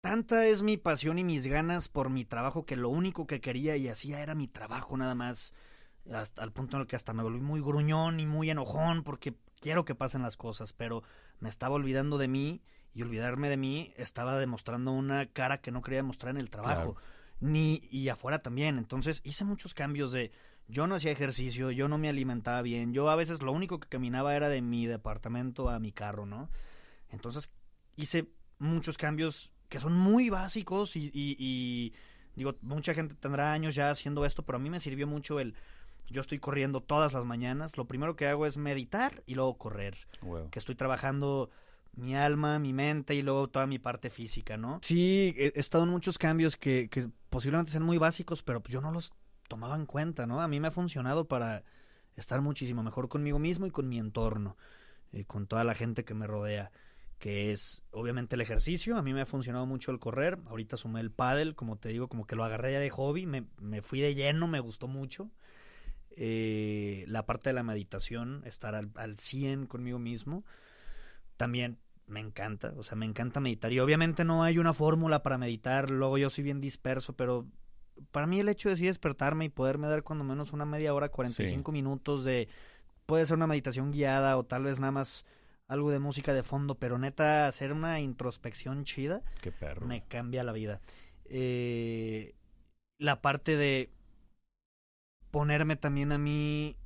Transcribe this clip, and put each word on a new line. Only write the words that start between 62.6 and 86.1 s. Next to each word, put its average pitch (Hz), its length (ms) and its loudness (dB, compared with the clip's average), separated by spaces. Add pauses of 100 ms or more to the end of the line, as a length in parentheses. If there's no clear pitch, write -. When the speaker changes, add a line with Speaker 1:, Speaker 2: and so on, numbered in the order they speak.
Speaker 1:
ya 139 60 2
de 143 120 0
hobby. 147 340 -2
Me, 135 220 -4 (120)
me 104 220 -6
fui 135 200 -2
de 143 120 4
lleno, 147 340 4
me 160 120 0
gustó 120 280 -8
mucho. 135 440 -8 (840)
Eh, 107 920 0
la 110 180 -2
parte 117 240 -2
de 131 40 2
la 123 100 0
meditación, 117 800 -4
estar 110 300 -8
al, 104 200 -6
al 107 220 -10
cien 135 480 -2
conmigo 123 340 -6
mismo, 120 460 -6 (920)
también 120 420 -2 (280)
me 104 140 -8
encanta, 107 560 -6
o 110 60 -10
sea, - 120 -8
me 110 100 -2
encanta 117 340 -2
meditar. 117 340 0
Y 127 60 4
obviamente 160 440 6
no 165 200 6
hay 165 160 6
una 165 140 6
fórmula 156 500 4
para 135 140 2
meditar, 127 540 0
luego 135 260 4
yo 139 120 4
soy 143 140 -4
bien 139 180 -2
disperso, 131 540 -4
pero 123 300 0 (680)
para 147 160 0
mí 185 120 4
el 202 100 4
hecho 202 200 2
de 190 80 2
sí 175 80 2
despertarme 156 600 2
y 151 40 -2
poderme 139 400 2
dar 151 140 2
cuando 151 200 -4
menos 143 300 -4
una 147 120 -2
media 151 280 0
hora, 143 160 2
cuarenta 123 340 -2
y 98 40 2
cinco 135 240 -2
Speaker 2:
Sí. - 20 -2
Speaker 1:
minutos 135 500 0
de, 127 240 2 (580)
puede 160 200 6
ser 156 120 4
una 160 100 4
meditación 139 440 0
guiada 135 460 6
o 127 80 2
tal 131 180 -2
vez 139 160 0
nada 135 140 2
más 139 320 -4 (420)
algo 147 240 2
de 139 80 2
música 139 340 0